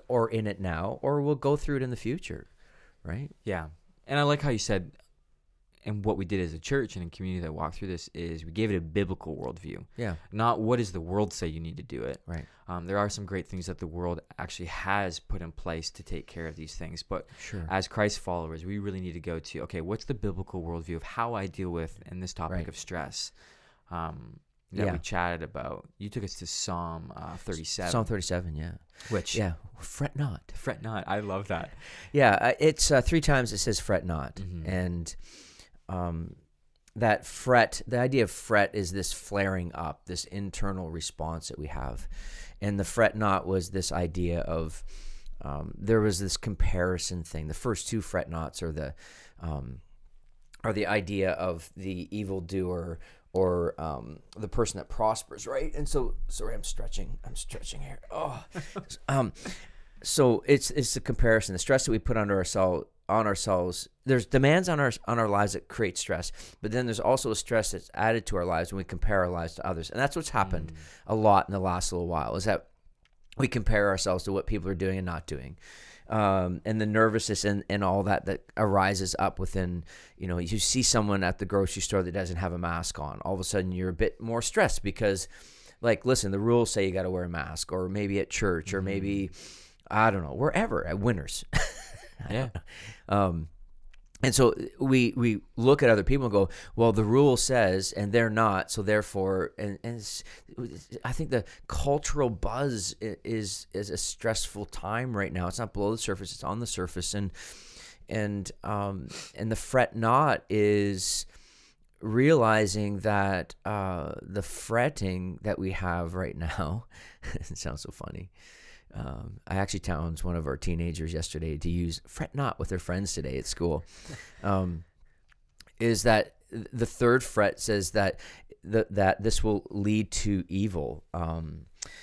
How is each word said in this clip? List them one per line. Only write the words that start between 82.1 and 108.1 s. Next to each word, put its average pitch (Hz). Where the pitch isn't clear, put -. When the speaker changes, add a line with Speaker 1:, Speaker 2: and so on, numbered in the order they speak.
Speaker 1:
doesn't 90
have 87
a 90
mask 85
on, 71
all 95
of 95
a 92
sudden 92
you're 92
a 87
bit -
more 113
stressed -
because, 98
like, 117
listen, 123
the 98
rules 117
say 98
you 95
gotta 92
wear 90
a 87
mask, 80
or 90
maybe 98
at -
church, 92
or 95
Speaker 2:
Mm-hmm. 92
Speaker 1:
maybe, 98
I 110
don't 95
know, 69
wherever, 147
at 87
Winners. 101
<laughs> -
I -
Speaker 2:
Yeah. 113
Speaker 1:
don't 123
know. 101
Um, 85
and 127
so 123
we, 131
we 117
look 135
at 120
other 104
people 135
and 101
go, 98
"Well, 113
the 107
rule 131
says, 98
and 101
they're 117
not, 107
so 110
therefore," 98
and, 101
and 117
it's, -
I 120
think 151
the 123
cultural 143
buzz 113
i-, 107
is, 110
is 95
a -
stressful -
time 117
right 98
now. 87
It's 92
not 110
below 101
the 117
surface, 95
it's -
on 101
the 110
surface. -
And, 101
and, 101